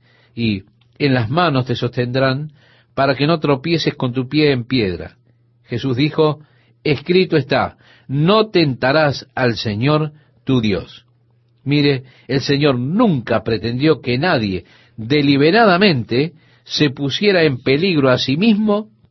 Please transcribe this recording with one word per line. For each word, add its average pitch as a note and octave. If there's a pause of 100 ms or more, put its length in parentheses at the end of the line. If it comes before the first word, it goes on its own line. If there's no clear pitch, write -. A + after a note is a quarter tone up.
(360)
y A2 (340)
en C#3+
las A2+
manos D3
te B2
sostendrán, C3 (420)
para C3+
que C#3+
no E3
tropieces D3+
con B2
tu B2+
pie D3
en A#2+
piedra". F#2 (480)
Jesús B2
dijo, D3+ (440)
"Escrito E3
está, B2+ (300)
no F#3+
tentarás C#3+
al A#2+
Señor D3 (300)
tu C3
Dios". G2+ (580)
Mire, C#3+ (220)
el C3
Señor C#3+
nunca C#3
pretendió A#2+
que B2
nadie A#2 (320)
deliberadamente D3 (320)
se D3
pusiera D#3+
en C3+
peligro C#3+
a B2
sí C3+
mismo G#3+ (220)